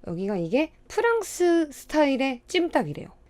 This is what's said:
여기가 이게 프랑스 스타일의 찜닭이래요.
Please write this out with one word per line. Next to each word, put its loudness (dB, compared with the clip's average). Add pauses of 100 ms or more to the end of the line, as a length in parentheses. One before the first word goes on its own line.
여기가 -4
이게 0 (160)
프랑스 2
스타일의 0
찜닭이래요. -2 (220)